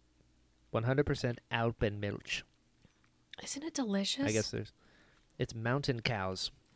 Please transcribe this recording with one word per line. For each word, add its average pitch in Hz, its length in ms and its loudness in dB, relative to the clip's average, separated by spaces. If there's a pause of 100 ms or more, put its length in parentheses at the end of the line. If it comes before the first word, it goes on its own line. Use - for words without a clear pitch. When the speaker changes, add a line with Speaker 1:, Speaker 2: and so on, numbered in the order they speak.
(720)
Speaker 1:
One 113 120 2
hundred 135 220 4
percent 123 340 0 (100)
Alpen 117 500 2
Milch. - 440 -4 (1000)
Speaker 2:
Isn't - 200 -6
it 320 100 -4
delicious? 202 540 2
Speaker 1:
I 110 40 2
guess 107 200 2
there's, 107 200 -4 (680)
it's 123 160 -2
mountain 120 460 0
cows. 95 500 -2 (240)